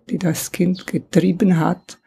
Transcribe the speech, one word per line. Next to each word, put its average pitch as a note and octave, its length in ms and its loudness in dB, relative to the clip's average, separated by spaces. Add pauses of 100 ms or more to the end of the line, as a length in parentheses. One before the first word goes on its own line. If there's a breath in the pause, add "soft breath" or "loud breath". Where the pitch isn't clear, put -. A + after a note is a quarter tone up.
die - 80 -4
das D#3+ 340 -4
Kind F3+ 360 -2
getrieben F3+ 720 2
hat, D#3+ 480 -4